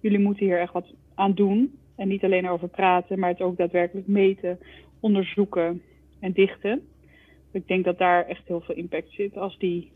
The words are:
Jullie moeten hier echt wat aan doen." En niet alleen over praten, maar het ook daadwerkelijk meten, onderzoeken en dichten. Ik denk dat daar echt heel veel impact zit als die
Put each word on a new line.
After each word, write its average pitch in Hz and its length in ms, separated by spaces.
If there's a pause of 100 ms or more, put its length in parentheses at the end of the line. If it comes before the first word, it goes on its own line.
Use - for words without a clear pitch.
Jullie 208 180
moeten 202 280
hier 180 140
echt 175 120
wat - 220 (200)
aan 196 200
doen." 202 440 (180)
En 196 120
niet 196 160
alleen 185 240
over 175 200
praten, 185 500
maar 185 120
het 175 100
ook 180 160
daadwerkelijk 180 500
meten, 190 520 (420)
onderzoeken 190 840 (380)
en 190 120
dichten. 196 540 (640)
Ik - 180
denk 185 160
dat 180 140
daar 175 280
echt - 200
heel 170 140
veel 170 140
impact 170 380
zit 202 240
als 185 220
die 175 380